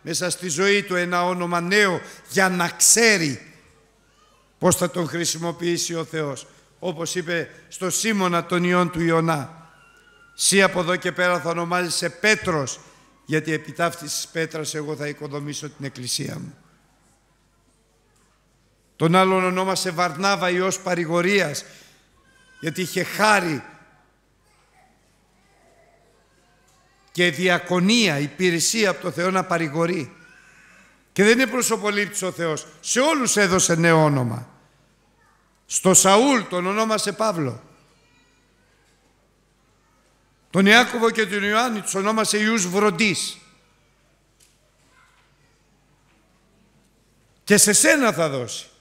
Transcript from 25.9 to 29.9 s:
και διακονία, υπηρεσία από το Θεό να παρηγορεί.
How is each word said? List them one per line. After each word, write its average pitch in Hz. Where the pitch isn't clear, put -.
και 175
διακονία, 180
υπηρεσία 180
από 175
το 180
Θεό 175
να 185
παρηγορεί. 165